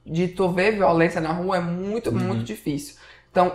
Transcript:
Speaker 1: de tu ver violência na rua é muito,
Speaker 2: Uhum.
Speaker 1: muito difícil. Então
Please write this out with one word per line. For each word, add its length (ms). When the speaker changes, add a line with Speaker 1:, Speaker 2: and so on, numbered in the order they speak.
Speaker 1:
de 240
tu 200
ver 260
violência 460
na 100
rua 260
é 40
muito, 480
Speaker 2:
Uhum. 100
Speaker 1:
muito 240
difícil. 520
Então 240